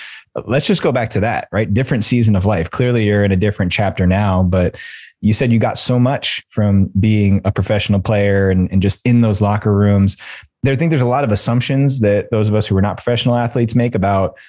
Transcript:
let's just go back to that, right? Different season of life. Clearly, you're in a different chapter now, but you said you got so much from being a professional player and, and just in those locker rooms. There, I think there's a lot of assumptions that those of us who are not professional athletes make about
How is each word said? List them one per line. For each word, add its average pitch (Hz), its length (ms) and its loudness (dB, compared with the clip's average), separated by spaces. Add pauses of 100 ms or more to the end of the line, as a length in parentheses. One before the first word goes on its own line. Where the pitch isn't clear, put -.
(440)
let's 131 220 -2
just 190 160 0
go 160 100 0
back 120 180 -2
to - 80 -4
that, 101 320 -2
right? 104 220 -2
Different 123 320 0
season 113 320 2
of 92 80 0
life. 92 260 0
Clearly, 120 360 0
you're 104 180 2
in 101 80 2
a 95 40 2
different 95 360 -2
chapter 95 340 -2
now, 92 360 2
but 90 340 0 (460)
you 104 100 2
said 123 180 0
you 117 80 2
got 110 200 -2
so 123 200 -2
much - 520 -2
from 98 400 0 (100)
being 101 440 2
a 107 60 0
professional 101 500 -2
player 98 500 0
and, 92 200 0
and 92 120 0
just 98 220 -2
in 120 180 4
those 107 180 0
locker 104 340 0
rooms. 101 420 2 (460)
There, 135 120 0
I - 20 -4
think 160 140 0
there's 147 120 0
a 123 40 0
lot 131 180 0
of 113 80 0
assumptions 131 680 0
that 104 300 0
those 107 200 0
of 104 40 0
us 107 120 0
who 98 100 0
are 95 60 2
not 104 160 -2
professional 120 360 0
athletes 120 400 -2
make 120 200 0
about 98 420 0 (120)